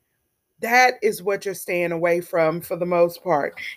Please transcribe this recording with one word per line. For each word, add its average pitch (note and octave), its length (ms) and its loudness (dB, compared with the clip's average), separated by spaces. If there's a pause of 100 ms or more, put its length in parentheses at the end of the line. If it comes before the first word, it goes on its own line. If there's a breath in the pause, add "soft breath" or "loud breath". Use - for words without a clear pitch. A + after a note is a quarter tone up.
(580)
That B3 420 4
is F#3+ 220 0
what G3 220 -4
you're G3 100 -6
staying F3 380 -4
away E3+ 280 0
from E3 400 0
for - 140 -2
the F3 100 -2
most F3 380 2
part. D#3 320 0 (220 loud breath)